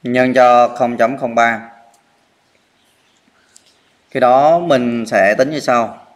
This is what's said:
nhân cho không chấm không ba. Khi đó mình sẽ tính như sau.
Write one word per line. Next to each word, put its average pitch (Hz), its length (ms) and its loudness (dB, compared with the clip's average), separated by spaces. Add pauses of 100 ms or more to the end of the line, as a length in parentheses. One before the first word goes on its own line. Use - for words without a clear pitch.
nhân 127 300 0
cho 123 340 4
không 120 300 -4
chấm 120 200 -2
không 120 180 -8
ba. 117 340 -2 (2500)
Khi 131 80 -6
đó 135 400 2
mình 123 460 -2
sẽ 104 320 0
tính 131 120 0
như 156 100 -8
sau. 120 560 -4